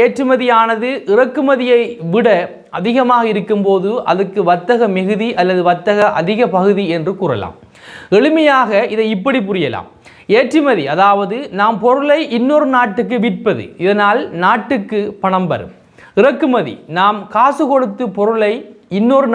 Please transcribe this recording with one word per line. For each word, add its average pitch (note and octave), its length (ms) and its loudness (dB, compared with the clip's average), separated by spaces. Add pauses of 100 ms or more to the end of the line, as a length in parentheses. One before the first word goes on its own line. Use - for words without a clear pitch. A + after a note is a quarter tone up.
ஏற்றுமதியானது A#3+ 840 2 (240)
இறக்குமதியை B3 680 2 (320)
விட A3 140 2 (520)
அதிகமாக A#3+ 440 2 (100)
இருக்கும்போது G3 580 0 (200)
அதுக்கு F#3 280 -2 (120)
வர்த்தக A3+ 360 2 (100)
மிகுதி G3+ 320 -2 (120)
அல்லது F#3 280 2
வர்த்தக G#3 400 2 (120)
அதிக G#3+ 260 0 (100)
பகுதி G3 280 2 (120)
என்று E3 240 -4
கூறலாம். G#2+ 340 -4 (640)
எளிமையாக C4 760 2
இதை A3 120 0 (100)
இப்படி B3+ 240 0 (100)
புரியலாம். C3 400 -4 (480)
ஏற்றுமதி, C4+ 460 2 (100)
அதாவது G3+ 440 2 (220)
நாம் G#3+ 240 0
பொருளை C#4+ 360 2 (180)
இன்னொரு C#4+ 300 2 (100)
நாட்டுக்கு A#3 480 -2
விற்பது, F3+ 380 -2 (200)
இதனால் G#3 380 2 (240)
நாட்டுக்கு G#3+ 540 -2 (240)
பணம் F#3 280 0
வரும். G2+ 220 -6 (460)
இறக்குமதி, A#3+ 540 0 (240)
நாம் G#3 200 2 (160)
காசு C4+ 380 2
கொடுத்து B3+ 320 -4 (120)
பொருளை G#3+ 360 0 (460)
இன்னொரு B3+ 380 2